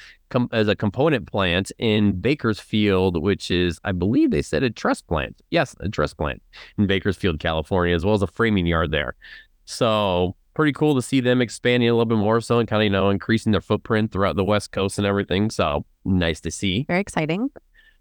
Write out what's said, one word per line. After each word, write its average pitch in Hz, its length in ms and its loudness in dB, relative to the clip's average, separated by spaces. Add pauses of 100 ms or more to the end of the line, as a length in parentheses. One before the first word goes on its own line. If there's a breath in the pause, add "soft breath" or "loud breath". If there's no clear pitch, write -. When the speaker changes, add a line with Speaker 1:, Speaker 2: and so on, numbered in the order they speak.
(300 loud breath)
Speaker 1:
com-, 123 220 0
as 110 160 0
a 101 80 2
component 120 540 0
plant 95 480 0
in 104 420 2
Bakersfield, 104 1000 0
which 95 300 -2
is, 90 340 0
I - 60 -4
believe 107 400 2
they 160 100 0
said, 139 220 -2
a 127 80 0
truss - 320 -4
plant. - 480 -6
Yes, 160 300 -2
a - 80 -6
truss - 260 -2
plant 71 280 -6 (360 loud breath)
in 104 80 4
Bakersfield, 95 540 0
California, 87 540 0
as 82 100 0
well 107 100 2
as 101 80 2
a 95 60 0
framing 104 380 0
yard 82 260 0
there. 69 220 -2 (500 loud breath)
So 101 720 0 (180)
pretty 151 180 0
cool 151 220 0
to 127 80 0
see 135 180 -2
them 123 220 2
expanding 123 460 0
a 117 40 4
little 117 140 2
bit 113 120 2
more 107 220 2
so 120 200 0
and 113 80 -2
kinda, 107 160 2
you 104 60 2
know, 98 200 2
increasing 110 400 0
their 98 100 2
footprint 107 520 -2
throughout 92 240 0
the 98 80 0
West 104 260 0
Coast 95 260 -2
and 104 100 0
everything. 101 440 0
So 73 340 -2 (200)
nice 87 380 0
to 82 100 -6
see. 101 360 -2
Speaker 2:
Very 180 120 0
exciting. 185 500 -4 (500 soft breath)